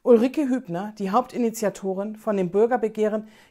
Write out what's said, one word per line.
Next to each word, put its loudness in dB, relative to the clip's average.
Ulrike 4
Hübner, -4
die -4
Hauptinitiatorin -2
von -4
dem 0
Bürgerbegehren 0